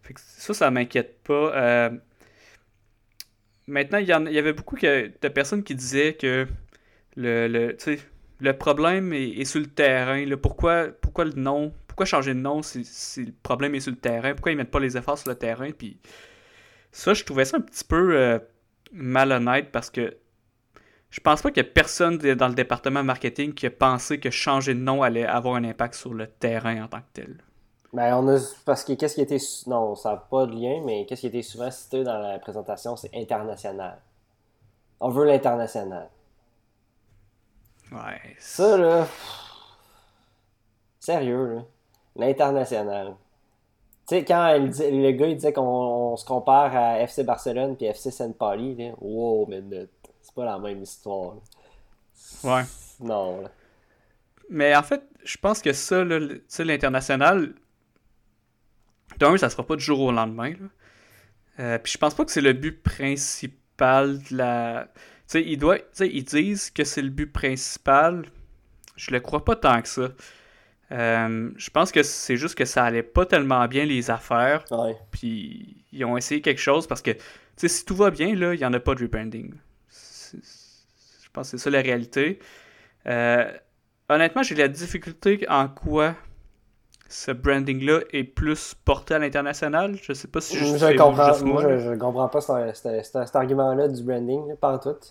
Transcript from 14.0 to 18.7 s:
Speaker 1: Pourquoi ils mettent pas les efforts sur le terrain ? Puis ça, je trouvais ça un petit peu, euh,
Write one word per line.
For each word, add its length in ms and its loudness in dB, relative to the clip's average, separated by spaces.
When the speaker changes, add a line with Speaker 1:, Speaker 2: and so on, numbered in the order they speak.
Speaker 1:
Pourquoi 180 -2
ils 40 -2
mettent 140 -4
pas 100 -2
les 180 -2
efforts 200 -2
sur 120 -6
le 60 -4
terrain ? 360 -6
Puis 280 -16
ça, 240 2
je 80 -6
trouvais 200 0
ça 140 0
un 40 2
petit 220 -12
peu, 320 4
euh, 220 6